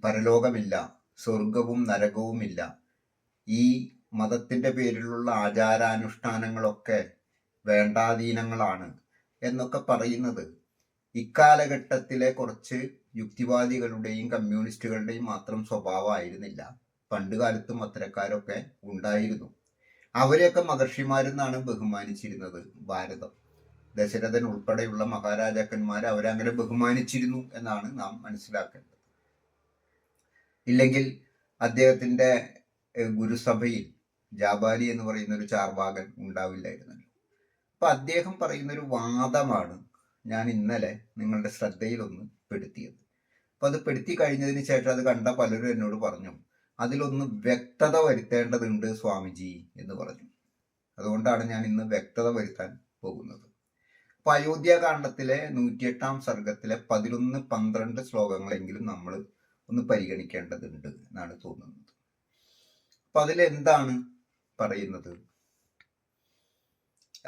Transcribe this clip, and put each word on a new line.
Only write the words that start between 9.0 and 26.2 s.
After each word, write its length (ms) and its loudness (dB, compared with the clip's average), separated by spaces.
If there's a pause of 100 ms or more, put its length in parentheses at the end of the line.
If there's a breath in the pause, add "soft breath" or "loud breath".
എന്നൊക്കെ 380 -2 (100)
പറയുന്നത് 560 0 (720)
ഇക്കാലഘട്ടത്തിലെ 1160 4
കുറച്ച് 460 -6 (420)
യുക്തിവാദികളുടെയും 1120 -2
കമ്മ്യൂണിസ്റ്റുകളുടെയും 920 -4
മാത്രം 440 -6
സ്വഭാവമായിരുന്നില്ല. 920 -4 (500)
പണ്ട് 240 -4
കാലത്തും 480 -2
അത്തരക്കാരൊക്കെ 720 -6 (260)
ഉണ്ടായിരുന്നു. 640 -2 (680 soft breath)
അവരെയൊക്കെ 460 6
മഹർഷിമാരെന്നാണ് 960 0 (120)
ബഹുമാനിച്ചിരുന്നത് 880 -6 (300)
ഭാരതം. 420 -8 (640)
ദശരഥൻ 560 0
ഉൾപ്പെടെയുള്ള 520 -2
മഹാരാജാക്കന്മാർ 1000 -2
അവരങ്ങനെ 460 0